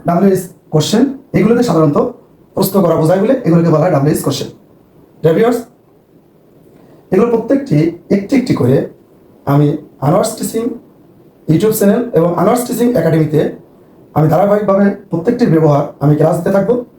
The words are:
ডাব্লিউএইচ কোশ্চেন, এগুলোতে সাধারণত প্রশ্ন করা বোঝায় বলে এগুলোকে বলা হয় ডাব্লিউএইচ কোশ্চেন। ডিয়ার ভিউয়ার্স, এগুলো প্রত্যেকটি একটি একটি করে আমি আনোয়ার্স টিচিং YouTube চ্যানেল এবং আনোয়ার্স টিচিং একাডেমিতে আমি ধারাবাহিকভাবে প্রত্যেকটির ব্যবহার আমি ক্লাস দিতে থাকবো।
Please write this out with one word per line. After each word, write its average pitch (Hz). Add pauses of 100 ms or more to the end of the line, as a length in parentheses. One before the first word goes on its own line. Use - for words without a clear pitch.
ডাব্লিউএইচ 185 (320)
কোশ্চেন, 214 (160)
এগুলোতে 233
সাধারণত 160 (560)
প্রশ্ন 196
করা 165
বোঝায় 160
বলে 254
এগুলোকে 165
বলা 151
হয় 170
ডাব্লিউএইচ 147
কোশ্চেন। - (760)
ডিয়ার 160
ভিউয়ার্স, 240 (1500)
এগুলো 220
প্রত্যেকটি 170 (120)
একটি 196
একটি -
করে 131 (560)
আমি 147 (220)
আনোয়ার্স 185
টিচিং 220 (760)
YouTube 214
চ্যানেল 220
এবং 170
আনোয়ার্স 214
টিচিং 247
একাডেমিতে 156 (560)
আমি 156
ধারাবাহিকভাবে 196 (140)
প্রত্যেকটির 226
ব্যবহার 151
আমি 147
ক্লাস 160
দিতে 196
থাকবো। 196 (140)